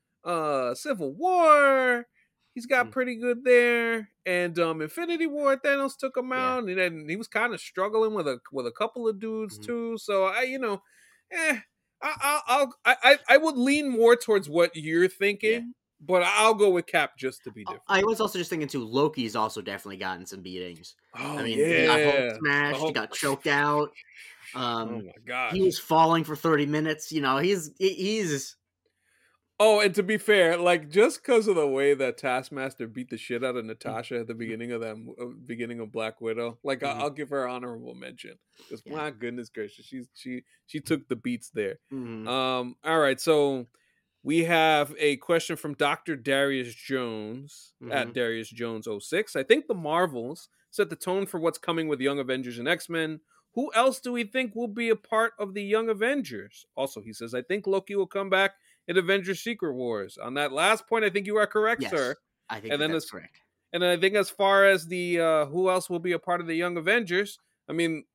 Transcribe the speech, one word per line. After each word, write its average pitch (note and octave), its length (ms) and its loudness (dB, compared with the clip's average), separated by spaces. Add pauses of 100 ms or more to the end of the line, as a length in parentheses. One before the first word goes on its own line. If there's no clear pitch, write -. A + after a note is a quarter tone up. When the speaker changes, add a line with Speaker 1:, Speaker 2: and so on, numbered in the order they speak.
(260)
Speaker 1:
uh, D3 480 0
Civil F3 400 -4
War, C#4 920 6 (480)
he's A#3+ 120 -12
got B3 220 2
Speaker 2:
Mm. G#3+ 40 -14
Speaker 1:
pretty B3+ 240 -2
good A#3+ 280 -2
there. A#3 680 4 (160)
And, F3 320 0
um, D#3+ 240 0
Infinity E4 440 -4
War, C#4+ 300 0
Thanos C#4 400 -2
took C4 200 -6
him B3+ 140 -6
Speaker 2:
Yeah. B3+ 260 -2
Speaker 1:
out, A#3 120 -4
and F#3 100 -4
then E3 300 -2
he E3+ 80 -4
was A3+ 120 -10
kinda A3 300 -2
struggling G#3+ 540 -2
with F3+ 140 -2
a, B2+ 140 -2 (120)
with C3 140 -4
a A#2 60 -4
couple A3+ 360 -4
of G#3 120 -4
dudes, A3 380 -8
Speaker 2:
Mm-hmm. G#2 80 -16
Speaker 1:
too. A#3 320 -6
So, G3 260 0
I, G3 180 0
you B3+ 160 -4
know, G#3 240 -4 (480)
eh, D#4+ 300 -2 (420)
I, D4+ 180 -4
I, C#4+ 260 0
I'll, B3+ 280 2 (100)
I, A#3+ 180 6
I, C#4 160 10 (120)
I C4 80 10
would D#4 180 4
lean C#4 340 2
more A#3 260 8
towards G#3 340 0
what E3+ 260 2
you're E3 320 2
thinking, G3+ 440 -2
Speaker 2:
Yeah. A#3+ 80 -2 (400)
Speaker 1:
but F3 240 2
I'll G#3+ 300 4
go G3+ 160 6
with F3 160 2
Cap D3+ 300 0
just - 280 -8
to A#2+ 80 -12
be - 140 -16
Speaker 2:
Oh, F#3+ 60 -10
Speaker 1:
different. - 160 -14
Speaker 2:
I G3 160 4
was A3 160 0
also G#3 180 -2
just E3+ 120 -4
thinking, D#3 180 -2
too, B2+ 160 -4
Loki's A#2+ 520 0
also A2 260 -2
definitely G2 360 -10
gotten F#2 280 -8
some G2 160 -16
beatings. F2+ 520 -14 (200)
Speaker 1:
Oh, C#3+ 240 -8
Speaker 2:
I - 60 -6
mean, A#2 140 -2
he D#3+ 280 4
got D#3 160 4
Hulk D3 120 4
Speaker 1:
yeah. B2+ 160 0
The A2 100 -6
Speaker 2:
smashed, C#3+ 360 0
he C3+ 60 -4
Speaker 1:
Hulk D#3 120 -2
Speaker 2:
got A2 180 -4
choked C#3 340 -2
out. D3 460 2 (640)
Um, A#2 340 -4
Speaker 1:
Oh A2+ 180 -8
my F2 60 -20 (120)
gosh. B2+ 300 -6
Speaker 2:
he F#3+ 80 0
was F3+ 160 2
falling D#3+ 460 4
for D#3 120 -8
thirty D3 300 2
minutes, D3+ 460 -2
you D#3 80 -2
know, C3+ 180 2
he's, E3+ 400 0
he, F#3+ 160 2
he's F#3 600 -4 (1040)
Speaker 1:
Oh, G#3 220 8
and G3+ 140 2
to G3+ 80 0
be G#3 160 0
fair, F3 400 6
like, F3 320 2
just G#3 340 4
'cause A3+ 240 4
of F#3+ 80 4
the D3+ 100 2
way C#3 280 4
that C3 240 -2
Taskmaster C3 680 -4
beat B2 220 -12
the A#2 80 -8
shit A#2+ 260 -6
out B2+ 140 -2
of A#2 80 -6
Speaker 2:
Mm. A2 40 -12
Speaker 1:
Natasha A2+ 500 -8
at A2+ 80 -6
the A#2 80 -8
beginning A2+ 360 -8
of A#2 120 -4
that A2 160 -8
mo-, A2+ 200 -16
uh, A#2+ 60 -10 (220)
beginning A#2 340 -8
of A2 100 -10
Black A2+ 300 -6
Widow, A#2 420 -6
like, C3+ 200 -4
I, C#3 100 -4
Speaker 2:
Mm-hmm. - 80 -6
Speaker 1:
I'll C#3+ 100 -2
give C#3 200 -10
her C3+ 180 -2
honorable B2 460 -10
mention. B2 440 -18 (300)
'Cause A2+ 160 -14
Speaker 2:
Yeah. D3 120 -12
Speaker 1:
my D3+ 160 -6
goodness A#2+ 360 -10
gracious, A2 380 -12
she, C3 260 -14
she, B2+ 320 -12 (220)
she D#3 140 -10
took D3+ 280 -4
the B2 80 -2
beats A#2+ 320 -8
there. G#2 300 -6 (120)
Speaker 2:
Mm-hmm. A#2 380 -10
Speaker 1:
Um, B2+ 560 -4
all D#3+ 160 2
right, C3+ 180 2
so C#3+ 480 2 (560)
we D#3+ 220 2
have D#3 540 4
a D3 180 2
question E3 400 0
from D3+ 160 -8
Doctor D3 440 -2
Darius C3+ 580 0
Jones, A#2+ 1000 -8 (100)
Speaker 2:
Mm-hmm. A#2+ 100 -10
Speaker 1:
at B2 200 -2
Darius A2+ 380 -4
Jones A#2 360 -8
oh G#2+ 120 -6
six. F#3 360 -6
"I C#3 80 -2
think C#4 260 2
the - 60 -2
Marvels D#3 760 -4 (200)
set G3 200 -2
the G3+ 60 -10
tone F#3+ 280 -4
for F#3+ 160 -8
what's D#3+ 180 0
coming E3 300 -4
with C3+ 140 -2
Young C#3 160 0
Avengers B2+ 400 -6
and A#2+ 100 -4
X-Men. D#3+ 520 -4 (340)
Who C4+ 180 -4
else B3+ 280 2
do B3 120 -8
we A#3+ 120 -2
think B3 300 -6
will A3+ 140 -6
be A3+ 220 -4
a A3 60 2
part A3 420 -2
of G3 160 -8
the G3+ 100 -6
Young A3 240 0
Avengers?" G3+ 800 -4 (100)
Also, C3 240 -6
he G#2+ 140 -16
says, A#2 200 -12
"I B2 60 -4
think F#3 260 -4
Loki G3 280 -2
will G3 120 0
come G3 220 -6
back F#3+ 280 2 (320)
in F3 80 0
Avengers F#3+ 440 0
Secret G#3 340 -4
Wars. A#2 420 -4
On A2+ 180 -10
that C#3+ 180 -2
last F#3 340 2
point, A3 180 0
I G3+ 60 2
think G3 160 -4
you G#3 100 -2
are G#3 100 4
correct, A3 360 0
Speaker 2:
Yes, G#3 100 -4
Speaker 1:
sir." C#3+ 240 -2 (320)
Speaker 2:
I A2 120 -10
think A2+ 120 -6
Speaker 1:
And C#3+ 100 -2
Speaker 2:
that D#3 40 0
Speaker 1:
then D#3+ 60 -2
Speaker 2:
that's D#3+ 140 -4
Speaker 1:
as, - 40 -14
Speaker 2:
correct. F2 300 -18 (320)
Speaker 1:
and E3+ 100 0
then F3+ 140 4
I E3 40 -4
think F#3+ 140 2
as G3+ 160 2
far G3 340 6
as F#3 220 6
the, F3 340 -2
uh, D#3+ 260 4
who F3 240 0
else F#3 200 0
will F3 80 -2
be F3 140 -2
a E3 80 -2
part F3 200 -2
of E3+ 60 -8
the E3 80 -4
Young F3 220 -2
Avengers, F#3+ 640 -2 (300)
I D#3 40 -8
mean, E3 320 -2 (100)